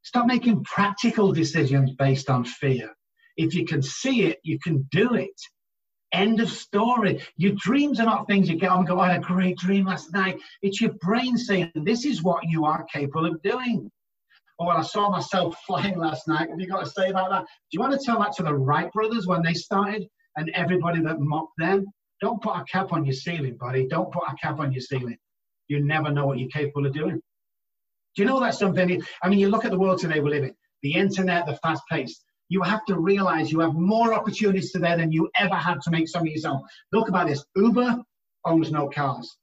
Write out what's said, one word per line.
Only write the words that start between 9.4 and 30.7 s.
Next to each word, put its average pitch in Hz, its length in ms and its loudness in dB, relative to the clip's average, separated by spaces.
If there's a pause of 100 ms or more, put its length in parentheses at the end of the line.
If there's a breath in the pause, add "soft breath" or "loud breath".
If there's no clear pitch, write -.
dream 196 280 2
last - 260 -6
night." 190 260 -2 (240 loud breath)
It's 202 180 -2
your 226 120 2 (100)
brain 240 340 0
saying, 185 380 0
"This 156 300 -2
is 233 180 -2
what 170 220 0
you 160 200 0
are 151 280 0
capable 143 340 -2
of 165 160 -4
doing." 240 480 -2 (680 soft breath)
"Oh, 170 80 -2
well, 175 100 2
I - 60 0
saw 214 280 0
myself 180 520 -2
<laughs> - 40 -18
flying 190 320 -2
last 160 300 -4
night." 165 200 0
What - 20 -10
have 160 100 -8
you 180 80 -6
got 185 160 -4
to 135 60 -8
say 190 200 0
about 185 200 0
that? 190 120 0
Do - 60 -14 (240 loud breath)
you 170 80 -4
want 262 120 0
to 277 120 -2
tell 226 160 0
that - 140 0
to 185 80 -6
the 151 120 0
Wright 143 380 0
brothers 220 340 -2
when 170 160 0
they 165 120 2
started 202 520 -2 (300)
and 160 180 -6
everybody 170 460 0
that 156 200 -2
mocked 151 380 -2
them? 190 280 0 (340)
Don't 226 200 -4
put 214 160 -4
a 143 80 -8
cap 190 280 -4
on 147 120 0
your 131 100 -2
ceiling, 143 420 -6
buddy. 131 320 -2
Don't 175 240 -4
put 175 160 -4
a - 120 -8
cap 147 200 -4
on 135 120 -2
your 127 80 -4
ceiling. 123 380 -6 (500)
You 143 160 0
never 151 260 0
know 143 160 0
what 123 120 0
you're 127 100 -6
capable 143 380 -2
of 131 80 -2
doing. - 260 -4 (920)
Do 196 80 0
you - 20 6
know 262 160 2
that's - 180 0
something? 180 440 2 (200 loud breath)
I 180 60 2
mean, 202 100 6
you 196 120 6
look 226 140 2
at 208 60 -2
the 185 80 0
world 185 200 4
today 160 220 0
we 143 100 0
live 139 140 0
in, 131 100 -8 (280)